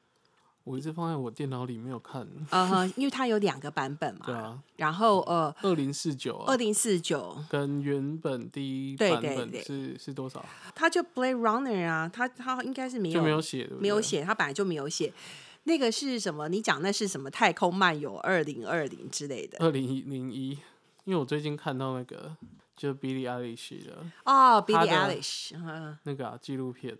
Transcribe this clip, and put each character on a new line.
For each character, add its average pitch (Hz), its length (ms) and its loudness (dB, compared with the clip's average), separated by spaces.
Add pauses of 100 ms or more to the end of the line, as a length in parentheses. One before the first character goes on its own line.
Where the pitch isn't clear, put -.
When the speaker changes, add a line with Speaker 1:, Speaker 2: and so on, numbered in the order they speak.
(680)
Speaker 1:
我 131 120 -6
一 135 40 -6
直 156 100 -6
放 165 180 -2
在 165 60 0
我 123 160 -4
电 139 180 -6
脑 127 140 -4
里 123 140 -6
没 117 120 -10
有 131 100 -6
看。 117 280 -10 (220)
Speaker 2:
嗯 185 200 4
哼， 185 280 4
因 269 80 0
为 277 40 2
它 262 160 -2
有 226 120 2
两 185 220 2
个 143 120 -8
版 139 260 -4
本 135 180 -4
嘛。 - 100 -18
Speaker 1:
对 123 100 -4
啊。 117 260 -10 (160)
Speaker 2:
然 160 160 0
后， 208 280 6
呃， 160 400 2
Speaker 1:
二 190 140 4
零 143 180 0
四 151 200 -2
九 123 240 -4
啊。 - 100 -10
Speaker 2:
二 262 100 4
零 220 160 2
四 208 260 4
九。 131 380 -2 (120)
Speaker 1:
跟 143 320 0
原 143 360 0
本 135 320 -4
第 135 420 -6
一 135 60 -8
版 190 240 4
本 - 0 -
是， 131 240 -2
Speaker 2:
对， 117 160 -10
对， - 20 -14
对。 135 340 -8
Speaker 1:
是 139 160 -12
多 135 160 -6
少？ - 160 -14 (300)
Speaker 2:
它 330 140 2
就 339 120 2
Blade 254 360 -2
Runner 226 480 2
啊， 165 260 0
它， 240 160 -2
它 254 360 -6
应 254 100 -4
该 262 160 -6
是 254 100 -4
没 185 120 0
有， 165 40 -2
Speaker 1:
就 165 80 4
没 156 60 6
有 156 120 4
写， 131 220 -4
对 - 60 -8
不 - 60 -8
对？ - 60 -6
Speaker 2:
没 202 60 2
有 208 140 4
写， 147 220 0
它 202 120 0
本 180 100 2
来 143 80 -4
就 196 120 0
没 175 100 0
有 143 140 -4
写。 156 220 -2 (520)
那 320 140 4
个 262 120 4
是 254 300 -2
什 185 140 -2
么？ 151 160 -4
你 190 120 2
讲 170 200 2
那 196 100 2
是 202 160 0
什 185 120 -4
么？ 135 120 -8
太 190 220 6
空 175 200 2
漫 180 240 4
游 143 200 -6
二 175 260 2
零 123 240 -6
二 156 180 0
零 - 240 -10
之 147 180 -6
类 120 200 -6
的。 - 120 -14
Speaker 1:
二 165 100 6
零 135 400 -2
零 131 220 -6
一， 131 200 -6 (540)
因 190 80 0
为 - 20 2
我 156 80 2
最 147 180 0
近 147 160 -2
看 143 200 -4
到 131 200 -2
那 127 80 -6
个， - 320 -14 (400)
就 139 160 -4
Billie 131 360 -4
Eilish 123 560 -8
的。 - 120 -16 (260)
Speaker 2:
哦， 254 420 8
Billie 170 220 6
Speaker 1:
她 185 200 4
的 180 80 0
Speaker 2:
Eilish， - 400 -8
嗯。 156 480 -8
Speaker 1:
那 143 120 -4
个 131 140 -6
啊， 120 120 -10
纪 139 140 -6
录 131 160 -4
片。 123 280 -10